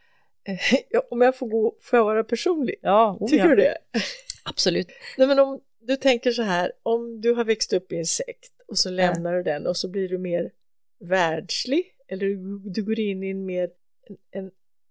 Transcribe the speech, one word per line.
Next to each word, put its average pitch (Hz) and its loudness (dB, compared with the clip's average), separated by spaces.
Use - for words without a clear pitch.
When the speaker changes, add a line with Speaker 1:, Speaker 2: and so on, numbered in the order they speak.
Speaker 1:
eh, 190 -6
<laughs> - 0
ja, - 0
om 240 0
jag 262 4
får 247 -8
gå, 220 0
får - 0
jag 226 6
vara 214 0
personlig? 285 -2
Speaker 2:
Ja, 208 4
oh 208 -4
Speaker 1:
Tycker 262 4
Speaker 2:
ja. 339 6
Speaker 1:
du 254 6
det? - 4
Speaker 2:
Absolut. 180 -2
Speaker 1:
Nej, 262 6
men 277 4
om 269 4
du 254 -2
tänker 247 2
så 233 -2
här, 180 0
om 233 -2
du 233 2
har 233 -2
växt 220 -2
upp 180 -2
i 165 -6
en 165 -4
sekt - -6
och 190 -6
så - 0
Speaker 2:
Ja. 185 -6
Speaker 1:
lämnar 175 0
du 180 -2
den 160 -4
och 175 -2
så 190 -6
blir 185 -4
du 180 -4
mer 175 -4
världslig, 185 -2
eller 196 -6
du, 196 -6
du 196 -6
går 220 -4
in 196 -4
i 190 -6
en 190 -6
mer, 180 -2
en, 190 -16
en 190 -8